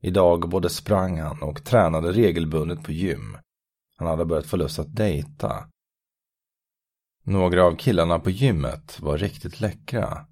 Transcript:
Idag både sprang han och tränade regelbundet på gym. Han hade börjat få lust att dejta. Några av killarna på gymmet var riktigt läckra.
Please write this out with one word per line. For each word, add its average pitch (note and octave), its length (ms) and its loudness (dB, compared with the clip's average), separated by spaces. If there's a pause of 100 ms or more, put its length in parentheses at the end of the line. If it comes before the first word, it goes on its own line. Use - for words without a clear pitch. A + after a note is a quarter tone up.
Idag F2 460 4
både F2 200 0
sprang F#2 520 -2
han D2+ 220 -8
och D2+ 220 -8
tränade E2+ 480 2
regelbundet E2 720 2
på - 100 -8
gym. C#2+ 440 -6 (600)
Han E2 120 -4
hade D#2+ 160 0
börjat D#2+ 220 -2
få - 100 -4
lust D2+ 220 -2
att - 180 -8
dejta. - 720 -4 (1500)
Några F#2 420 4
av E2 120 4
killarna E2+ 420 2
på F2 120 -2
gymmet F#2+ 720 -2
var D2 180 -2
riktigt - 420 -8
läckra. - 720 -6